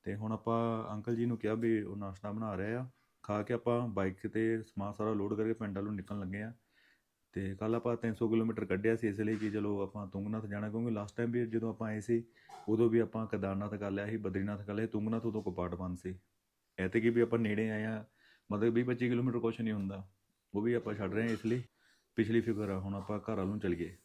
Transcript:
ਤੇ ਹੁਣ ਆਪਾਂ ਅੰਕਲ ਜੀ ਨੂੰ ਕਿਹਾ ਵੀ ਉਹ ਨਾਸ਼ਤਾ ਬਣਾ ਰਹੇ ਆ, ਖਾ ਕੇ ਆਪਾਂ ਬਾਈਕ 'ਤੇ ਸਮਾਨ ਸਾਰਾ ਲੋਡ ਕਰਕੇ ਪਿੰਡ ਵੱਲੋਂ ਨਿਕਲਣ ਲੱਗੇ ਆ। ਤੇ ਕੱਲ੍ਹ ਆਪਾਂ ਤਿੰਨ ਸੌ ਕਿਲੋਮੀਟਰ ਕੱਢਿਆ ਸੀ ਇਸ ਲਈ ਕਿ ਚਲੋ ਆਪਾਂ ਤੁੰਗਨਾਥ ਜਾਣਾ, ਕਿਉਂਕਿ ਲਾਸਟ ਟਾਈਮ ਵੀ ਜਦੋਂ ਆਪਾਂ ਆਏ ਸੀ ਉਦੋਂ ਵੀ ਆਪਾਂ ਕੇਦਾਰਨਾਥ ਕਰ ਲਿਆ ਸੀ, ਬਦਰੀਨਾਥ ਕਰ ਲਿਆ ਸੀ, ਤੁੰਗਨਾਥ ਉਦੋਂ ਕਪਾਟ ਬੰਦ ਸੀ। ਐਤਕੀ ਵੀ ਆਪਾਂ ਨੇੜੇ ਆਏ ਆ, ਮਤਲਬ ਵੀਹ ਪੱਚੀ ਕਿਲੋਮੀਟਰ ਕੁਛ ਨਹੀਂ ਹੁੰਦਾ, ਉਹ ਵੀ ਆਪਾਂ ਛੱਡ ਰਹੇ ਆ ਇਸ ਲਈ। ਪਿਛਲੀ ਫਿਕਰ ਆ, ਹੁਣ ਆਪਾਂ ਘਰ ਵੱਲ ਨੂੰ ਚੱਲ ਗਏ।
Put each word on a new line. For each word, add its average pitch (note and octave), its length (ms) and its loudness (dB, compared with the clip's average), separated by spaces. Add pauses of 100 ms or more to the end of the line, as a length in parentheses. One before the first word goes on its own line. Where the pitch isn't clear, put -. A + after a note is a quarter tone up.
ਤੇ G2 120 -4
ਹੁਣ A2 180 -2
ਆਪਾਂ A2+ 520 0 (100)
ਅੰਕਲ A2+ 220 -2
ਜੀ A#2+ 100 2
ਨੂੰ A#2 120 0
ਕਿਹਾ G#2+ 160 0
ਵੀ A2+ 280 2
ਉਹ G2 140 -6
ਨਾਸ਼ਤਾ G2+ 360 -6
ਬਣਾ A2 220 -4
ਰਹੇ G2+ 200 -2
ਆ, B2+ 120 -4 (360)
ਖਾ G#2 200 -2
ਕੇ A#2+ 120 0
ਆਪਾਂ A#2+ 340 0
ਬਾਈਕ F#2+ 380 0
'ਤੇ A2 360 2
ਸਮਾਨ G2+ 300 -6
ਸਾਰਾ A2 200 0
ਲੋਡ G2+ 220 0
ਕਰਕੇ A2 180 2
ਪਿੰਡ G2+ 260 -2
ਵੱਲੋਂ G#2 140 -2
ਨਿਕਲਣ G2+ 280 -6
ਲੱਗੇ G2 220 -4
ਆ। A2+ 100 -8 (800)
ਤੇ G2 220 -4
ਕੱਲ੍ਹ G#2+ 220 0
ਆਪਾਂ A#2 200 0
ਤਿੰਨ A2+ 180 -2
ਸੌ A2+ 140 2
ਕਿਲੋਮੀਟਰ A2+ 360 2
ਕੱਢਿਆ G#2 320 2
ਸੀ A2+ 120 0
ਇਸ G2+ 120 -2
ਲਈ G#2+ 160 2
ਕਿ G#2 140 0
ਚਲੋ G#2 300 0
ਆਪਾਂ G2 260 -4
ਤੁੰਗਨਾਥ G#2 400 -4
ਜਾਣਾ, G2+ 240 -4
ਕਿਉਂਕਿ A2+ 200 -2
ਲਾਸਟ G#2 260 -4
ਟਾਈਮ A#2 140 0
ਵੀ A#2+ 160 0
ਜਦੋਂ A2+ 240 0
ਆਪਾਂ A2 180 -4
ਆਏ G#2+ 120 -2
ਸੀ A#2 240 2 (440)
ਉਦੋਂ A2+ 220 6
ਵੀ A#2 80 6
ਆਪਾਂ A2 280 2
ਕੇਦਾਰਨਾਥ G2 480 -2
ਕਰ G2+ 160 -4
ਲਿਆ G2+ 160 -2
ਸੀ, A2 100 -2
ਬਦਰੀਨਾਥ G2+ 460 -2
ਕਰ G#2+ 120 -6
ਲਿਆ A2 120 0
ਸੀ, A2 40 -4
ਤੁੰਗਨਾਥ A2 360 0
ਉਦੋਂ G#2+ 160 0
ਕਪਾਟ F2+ 320 -2
ਬੰਦ F2+ 220 -4
ਸੀ। F#2 220 -8 (600)
ਐਤਕੀ A2 320 4
ਵੀ A#2 100 4
ਆਪਾਂ A#2 180 4
ਨੇੜੇ A2 320 2
ਆਏ G#2+ 140 -2
ਆ, A2 200 -4 (480)
ਮਤਲਬ A2 220 2
ਵੀਹ A#2+ 100 4
ਪੱਚੀ B2 240 0
ਕਿਲੋਮੀਟਰ A#2+ 300 2
ਕੁਛ A2+ 220 0
ਨਹੀਂ A2 140 0
ਹੁੰਦਾ, G2 340 -4 (460)
ਉਹ G#2 80 2
ਵੀ A#2 100 4
ਆਪਾਂ A2+ 220 0
ਛੱਡ G2 200 -2
ਰਹੇ A2 80 2
ਆ A#2 100 2
ਇਸ G#2+ 140 -2
ਲਈ। B2 160 2 (540)
ਪਿਛਲੀ A2+ 240 4
ਫਿਕਰ G#2+ 280 0
ਆ, F#2+ 100 0
ਹੁਣ G2 160 -4
ਆਪਾਂ G2+ 240 -4
ਘਰ F#2+ 160 -4
ਵੱਲ F#2+ 120 0
ਨੂੰ G#2 120 0
ਚੱਲ F#2+ 160 2
ਗਏ। E2+ 300 -4